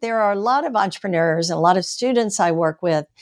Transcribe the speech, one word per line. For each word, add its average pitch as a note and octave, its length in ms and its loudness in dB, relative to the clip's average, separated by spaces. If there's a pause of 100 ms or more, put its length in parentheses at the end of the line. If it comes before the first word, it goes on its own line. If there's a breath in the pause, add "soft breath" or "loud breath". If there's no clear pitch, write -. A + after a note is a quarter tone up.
there A3+ 180 -2
are G#3 140 2
a G3+ 60 -2
lot B3+ 260 0
of C4+ 100 -4
entrepreneurs E3+ 720 0
and E3 80 -2
a D#3+ 40 0
lot F3+ 160 4
of F3 80 -2
students A#3 540 -2
I F3 120 2
work E3 300 -2
with D#3 240 -2 (160 loud breath)